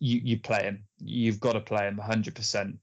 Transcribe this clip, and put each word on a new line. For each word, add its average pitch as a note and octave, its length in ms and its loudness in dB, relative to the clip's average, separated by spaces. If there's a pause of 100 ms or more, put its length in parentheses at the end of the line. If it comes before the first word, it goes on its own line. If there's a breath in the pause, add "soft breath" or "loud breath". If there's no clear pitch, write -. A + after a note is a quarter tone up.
(240)
you A#2 140 2
play G#2+ 260 0
him. G2+ 200 -4 (140)
You've A2+ 420 0
gotta A2 220 2
play G#2 260 0
him G2+ 100 -4
a G#2 60 -6
hundred A2 320 0
percent. G2+ 480 -2